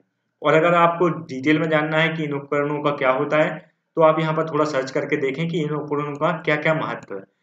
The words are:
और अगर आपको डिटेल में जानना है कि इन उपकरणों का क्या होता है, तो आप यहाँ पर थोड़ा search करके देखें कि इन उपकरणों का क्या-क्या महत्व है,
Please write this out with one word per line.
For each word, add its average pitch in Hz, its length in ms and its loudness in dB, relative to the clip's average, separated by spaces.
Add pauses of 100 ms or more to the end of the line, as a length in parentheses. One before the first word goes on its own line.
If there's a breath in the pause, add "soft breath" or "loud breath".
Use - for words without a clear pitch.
(420)
और 147 120 4
अगर 170 200 4
आपको 170 340 4
डिटेल 151 500 0
में 160 120 -2
जानना 156 260 0
है 160 120 2
कि 160 160 -4
इन 143 80 -4
उपकरणों 147 500 -4
का 147 80 0
क्या 135 200 0
होता 147 260 0
है, 165 340 -2 (260)
तो 165 60 4
आप 156 180 6
यहाँ 160 140 0
पर 160 160 -2
थोड़ा 147 140 0
search 131 260 -2
करके 147 260 -2
देखें 135 320 -2
कि 165 140 -2
इन 151 80 -4
उपकरणों 147 440 -4
का 156 180 -2
क्या-क्या 156 420 0
महत्व 113 400 -6
है, 95 60 -10 (220)